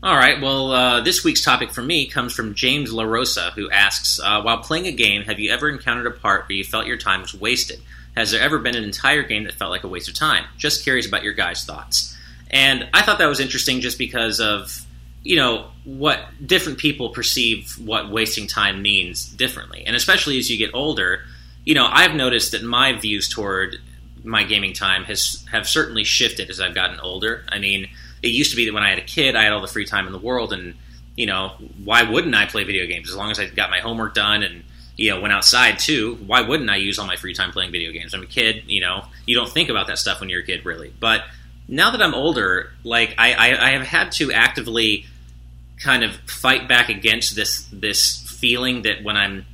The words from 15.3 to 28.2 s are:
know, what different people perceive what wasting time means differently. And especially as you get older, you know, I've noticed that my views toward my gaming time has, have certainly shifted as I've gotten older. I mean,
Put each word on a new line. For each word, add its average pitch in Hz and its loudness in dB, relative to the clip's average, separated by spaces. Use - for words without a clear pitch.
know, 123 2
what 135 0
different 170 0
people 131 -2
perceive 113 -2
what 107 -4
wasting 110 -2
time 98 0
means 92 0
differently. - -6
And 117 -2
especially 151 2
as 117 -2
you 113 -2
get 107 0
older, 110 0
you 151 4
know, 127 6
I've 160 6
noticed 127 0
that 113 -4
my 123 2
views 104 -2
toward 95 -4
my 110 2
gaming 98 0
time 95 0
has, - -4
have 110 -2
certainly 117 0
shifted 104 0
as 92 -10
I've 92 -2
gotten 92 -2
older. 95 -6
I 101 -4
mean, 98 -2